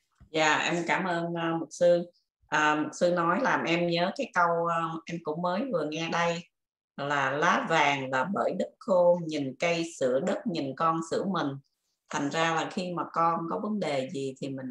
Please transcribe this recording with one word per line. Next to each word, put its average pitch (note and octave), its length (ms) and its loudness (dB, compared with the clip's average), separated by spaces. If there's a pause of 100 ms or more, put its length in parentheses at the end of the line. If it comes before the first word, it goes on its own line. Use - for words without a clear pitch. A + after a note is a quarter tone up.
(300)
Dạ, D#3 280 2
em E3+ 300 -2
cảm D#3 180 0
ơn, E3+ 280 -2
ờ, E3 260 -2
mục D#3+ 120 -8
sư. F3 400 4 (360)
À, D3+ 280 4
mục D3+ 180 -2
sư F3 180 2
nói F3 300 2
làm D#3 220 2
em F3 240 2
nhớ F3 280 2
cái - 180 -6
câu, E3+ 320 2
ờ, E3 400 -2
em E3+ 180 -8
cũng D#3 180 -4
mới F3+ 200 0 (100)
vừa D#3 180 -2
nghe D#3+ 200 -6
đây E3+ 340 0 (540)
là C#3 340 0
"Lá F3+ 380 2
vàng C#3+ 420 2
là C3 220 0
bởi A#2 260 0
đất - 100 -4 (100)
khô, F3 460 4
nhìn C#3+ 340 -4
cây E3+ 240 0 (160)
sửa C3 200 2
đất, G3+ 280 -2
nhìn C#3 280 -4
con E3 240 2 (120)
sửa - 140 -2
mình." E3+ 220 -2 (640)
Thành C#3+ 200 -2
ra E3 260 0
là D3 180 -2
khi F3+ 200 -6
mà D#3 100 -4 (100)
con E3 260 2 (100)
có - 100 -4
vấn G#3+ 200 -4
đề C#3 340 -2
gì C3+ 280 -6
thì C3+ 80 -6
mình C3+ 220 -8